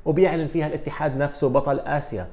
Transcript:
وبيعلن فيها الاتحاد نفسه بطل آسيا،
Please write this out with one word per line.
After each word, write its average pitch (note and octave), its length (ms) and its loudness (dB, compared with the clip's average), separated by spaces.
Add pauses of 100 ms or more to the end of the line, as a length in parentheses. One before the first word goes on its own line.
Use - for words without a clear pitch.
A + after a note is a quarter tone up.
وبيعلن D#3+ 420 4
فيها D#3 200 -2
الاتحاد D3+ 500 -4
نفسه C#3+ 320 0
بطل C#3 300 2
آسيا، B2 540 -4